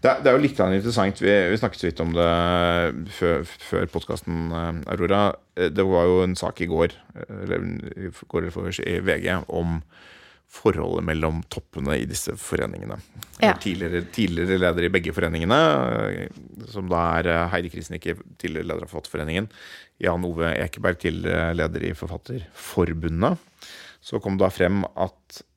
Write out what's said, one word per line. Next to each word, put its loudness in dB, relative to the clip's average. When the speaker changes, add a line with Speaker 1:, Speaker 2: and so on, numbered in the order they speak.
Speaker 1:
Det 6
er, 4
det 2
er 8
jo 6
litt 2
grann 6
interessant. 2
Vi, 6
vi 2
snakket -2
så -2
vidt -2
om 0
det 4
før, 0
før -2
podcasten, -4
eh, -4
Aurora. 2
Eh, 0
det 2
var 4
jo 6
en 0
sak -6
i -2
går, 0
eh, -14
eller -4
i -10
går -6
eller -4
forgårs -6
i -2
V 2
G, 0
om -2
forholdet 0
mellom 0
toppene -6
i -2
disse -6
foreningene. -6
Speaker 2:
Ja. 4
Speaker 1:
Tidligere, -2
tidligere 2
leder 2
i 2
begge 0
foreningene, 2
eh, -12
som -6
da 2
er, 2
eh, 2
Heidi -2
Krisnicki, -8
tidligere -4
leder -6
av -12
Forfatterforeningen, -4
Jan 0
Ove 0
Ekeberg, -4
tidligere -2
leder -2
i -4
Forfatterforbundet. -2
Så -6
kom -2
da 4
frem 2
at -6